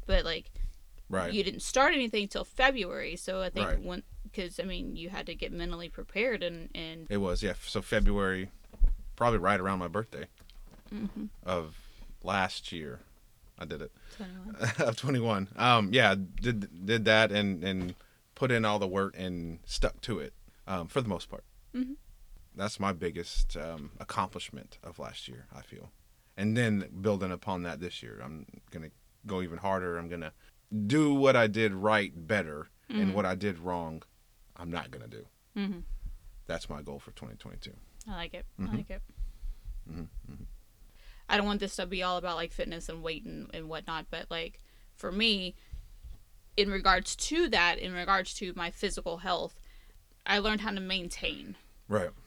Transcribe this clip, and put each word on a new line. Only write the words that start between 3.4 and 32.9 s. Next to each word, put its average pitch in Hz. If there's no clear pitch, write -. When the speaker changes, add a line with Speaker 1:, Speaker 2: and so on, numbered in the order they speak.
Speaker 1:
I 180
think 196
Speaker 2:
Right. -
Speaker 1:
when, 180
'cause, 175
I 165
mean, 180
you 165
had -
to 170
get -
mentally 170
prepared 202
and, 170
and 160
Speaker 2:
It 101
was, 92
yeah. 92
So -
February, 101
probably 117
right 95
around 95
my 90
birthday 82
Speaker 1:
Mm-hmm. 214
Speaker 2:
of 85
last 92
year, 76
I 87
did 78
it. -
Speaker 1:
Twenty-one. 190
Speaker 2:
<laughs> 151
Of 113
twenty-one. 113
Um, 113
yeah, 113
did, 98
did 110
that 110
and, 101
and 92
put 127
in 117
all 107
the 98
work 98
and 85
stuck -
to 101
it, 67
um, 90
for 139
the 120
most 90
part. -
Speaker 1:
Mm-hmm. 254
Speaker 2:
That's 98
my 98
biggest, 85
um, 78
accomplishment -
of -
last -
year, 62
I 69
feel. -
And 107
then 107
building 98
upon 87
that 80
this 87
year, 55
I'm 73
gonna 80
go 92
even 82
harder. 90
I'm 85
gonna 82
do 147
what 135
I 117
did 107
right 101
better, 80
and 110